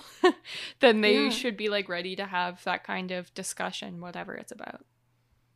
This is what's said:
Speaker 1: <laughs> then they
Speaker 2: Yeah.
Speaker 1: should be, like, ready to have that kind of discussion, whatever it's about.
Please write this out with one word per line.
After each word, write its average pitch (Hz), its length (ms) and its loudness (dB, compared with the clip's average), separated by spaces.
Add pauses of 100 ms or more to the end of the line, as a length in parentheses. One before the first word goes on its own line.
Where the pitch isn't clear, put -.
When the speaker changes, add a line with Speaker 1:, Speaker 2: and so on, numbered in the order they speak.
(220)
Speaker 1:
<laughs> - 580 0
then 220 200 8
they 214 240 6
Speaker 2:
Yeah. 269 60 2
Speaker 1:
should 226 260 -2
be, 214 120 -2
like, 202 200 -2
ready 180 280 -6
to 196 100 -6
have 180 380 -2
that 185 200 -2
kind 185 260 -6
of 180 240 -8
discussion, 185 680 -8
whatever 175 340 -12
it's - 180 -14
about. - 320 -14 (720)